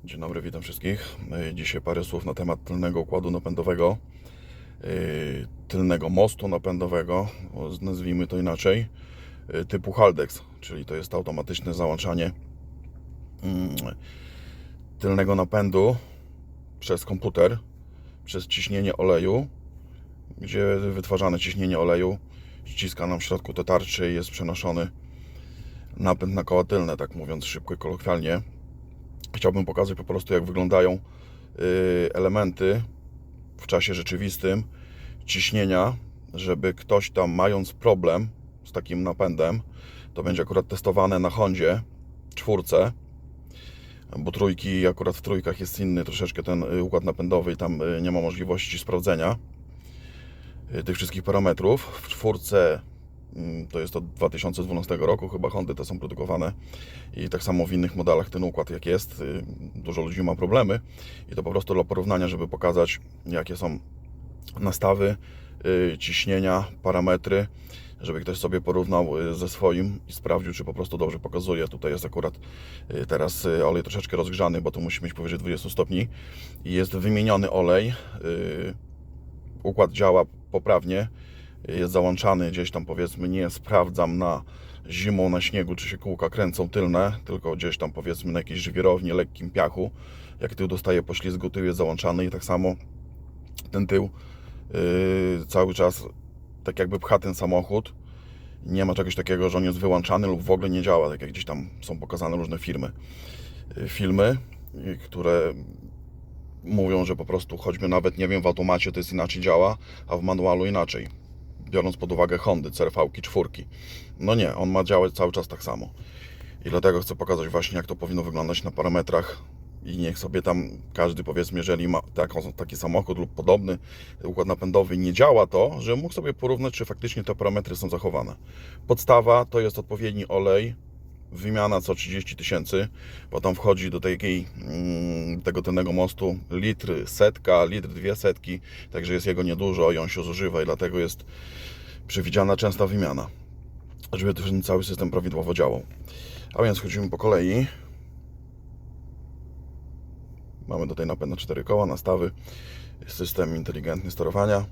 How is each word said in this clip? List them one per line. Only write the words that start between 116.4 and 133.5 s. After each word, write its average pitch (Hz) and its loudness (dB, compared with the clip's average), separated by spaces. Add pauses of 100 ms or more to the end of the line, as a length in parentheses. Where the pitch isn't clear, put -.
I - -4
dlatego 87 6
chcę - -6
pokazać 85 0
właśnie, 87 0
jak 82 -2
to 90 -6
powinno 87 -2
wyglądać 80 -2
na 85 -6
parametrach 85 0 (440)
i 87 -6
niech 85 -2
sobie 87 -2
tam 87 0 (240)
każdy, 85 2
powiedzmy, 82 -2
jeżeli 85 2
ma 85 2
taką, - -2
taki - -8
samochód 85 0
lub 85 -4
podobny 92 4 (460)
układ 90 0
napędowy, 92 4
nie 90 2
działa 117 8
to, 90 4
że 117 2
mógł 156 -4
sobie 147 -2
porównać, 127 0
czy 113 -4
faktycznie 110 -6
te 101 -2
parametry 101 0
są 87 -4
zachowane. 82 -2 (520)
Podstawa 120 8
to 120 0
jest 107 0
odpowiedni 104 -4
olej, 98 4 (560)
wymiana 104 2
co 95 0
trzydzieści 92 -6
tysięcy, 95 -2 (440)
bo - -4
tam 92 2